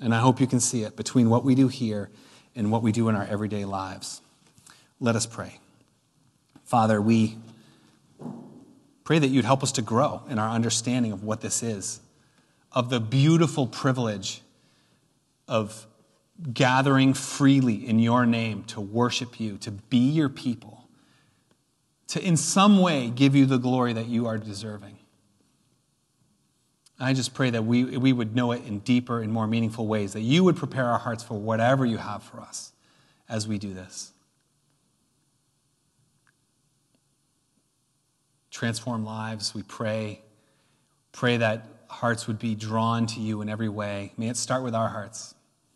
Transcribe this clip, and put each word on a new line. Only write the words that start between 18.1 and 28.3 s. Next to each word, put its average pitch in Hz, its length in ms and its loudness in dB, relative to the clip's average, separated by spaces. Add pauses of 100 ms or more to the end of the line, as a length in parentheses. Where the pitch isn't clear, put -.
name 113 400 0
to - 160 -12
worship 117 580 -2
you, 104 200 -8
to - 120 -12
be 101 280 -2
your 143 300 2
people, - 600 -10 (1200)
to - 160 -6
in 175 120 2
some 196 420 6
way 139 320 2
give 135 260 4
you 139 100 8
the 131 120 2
glory 123 340 0
that 113 140 -4
you 117 200 -2
are 110 120 -2
deserving. 104 580 -12 (2000)
I 131 140 0
just 131 220 -2
pray 131 160 0
that 113 160 -2
we, 120 180 2 (140)
we 131 160 4
would 113 200 -2